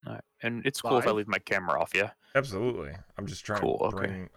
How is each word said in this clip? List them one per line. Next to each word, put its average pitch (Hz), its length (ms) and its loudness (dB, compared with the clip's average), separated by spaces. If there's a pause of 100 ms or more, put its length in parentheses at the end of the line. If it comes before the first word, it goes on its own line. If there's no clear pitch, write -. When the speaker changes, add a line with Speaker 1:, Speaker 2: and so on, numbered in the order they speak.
Speaker 1:
All 113 80 -8
right. 113 100 -12 (200)
And 117 220 -2
it's 139 160 0
cool 123 160 4
if 117 80 4
I - 20 4
Speaker 2:
Live? 110 100 4
Speaker 1:
leave 104 100 -2
my 98 120 2
camera 90 400 0
off, 82 160 0
yeah? 98 160 4 (240)
Speaker 3:
Absolutely. 107 560 0 (260)
I'm 101 80 -6
just - 200 -10
trying 104 160 -2
Speaker 1:
Cool, - 180 2
Speaker 3:
to - 60 4
Speaker 1:
okay. 98 120 0
Speaker 3:
bring, 95 400 -4